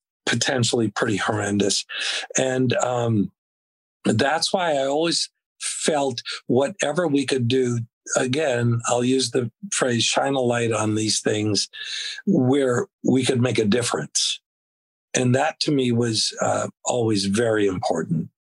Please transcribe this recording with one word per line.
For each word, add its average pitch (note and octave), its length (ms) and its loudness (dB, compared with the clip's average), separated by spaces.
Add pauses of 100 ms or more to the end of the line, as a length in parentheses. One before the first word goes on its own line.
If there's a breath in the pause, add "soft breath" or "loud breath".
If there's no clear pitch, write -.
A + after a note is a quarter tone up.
(280)
potentially A#2+ 640 0
pretty A2 260 -2
horrendous. G2+ 680 0 (520 loud breath)
And, C3 360 2
um, A#2+ 580 0 (720)
that's C#3 480 2
why F3 200 0
I C3+ 120 0
always D3+ 440 0 (300)
felt C#3 640 -2 (240 loud breath)
whatever C#3+ 600 0
we C#3 180 2
could B2+ 220 0
do, B2 320 0 (360)
again, B2+ 720 0
I'll B2 160 2
use B2+ 280 2
the B2+ 200 0 (200)
phrase, A#2+ 320 0
shine C#3 320 0
a C3+ 40 2
light A#2+ 320 2
on G#2+ 240 0
these G#2+ 260 0
things G#2+ 460 0 (580 loud breath)
where C3 600 2 (160)
we B2+ 220 2
could A#2+ 160 2
make B2 160 2
a A2 80 2
difference. - 720 -2 (760)
And B2+ 220 2
that D3+ 260 0
to D#3 100 0
me C3 200 2
was, A#2 500 0
uh, G#2+ 260 -2 (180)
always A2 400 0
very G#2+ 420 2
important. E2+ 640 -2 (280)